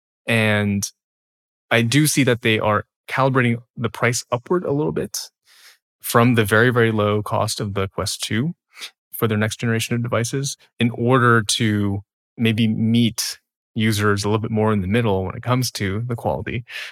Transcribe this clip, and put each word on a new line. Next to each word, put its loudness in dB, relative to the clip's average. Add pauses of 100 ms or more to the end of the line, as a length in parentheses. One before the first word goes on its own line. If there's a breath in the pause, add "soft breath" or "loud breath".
(260)
And 0 (800)
I 4
do 2
see 0
that 0
they 2
are 0 (220)
calibrating 0 (140)
the -6
price -2
upward -2
a -4
little -2
bit -8 (680 soft breath)
from 4
the 4
very, 4
very 2
low 0
cost -4
of -6
the -2
Quest -8
two -2 (580 loud breath)
for -2
their 0
next -2
generation -2
of -2
devices -4 (240 soft breath)
in 2
order 4
to 0 (340)
maybe 2
meet 0 (360)
users 0
a -4
little 0
bit -6
more 2
in 0
the -4
middle 0
when -8
it -12
comes -2
to -4
the -6
quality. -6 (280 loud breath)